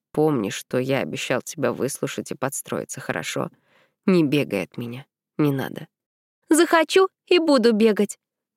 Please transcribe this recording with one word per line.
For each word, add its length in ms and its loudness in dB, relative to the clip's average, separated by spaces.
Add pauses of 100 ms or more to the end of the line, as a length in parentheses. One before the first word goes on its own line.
(120)
помни, 380 0
что 300 -6
я 200 -2
обещал 420 -4
тебя 300 -4
выслушать 600 -6
и 40 -10
подстроиться, 640 -8
хорошо? 500 -6 (540)
Не 180 4
бегай 400 -2
от 140 -14
меня, 280 -12 (320)
не 140 2
надо». 360 -6 (640)
«Захочу 600 4 (180)
и 120 6
буду 340 4
бегать», 440 2 (400)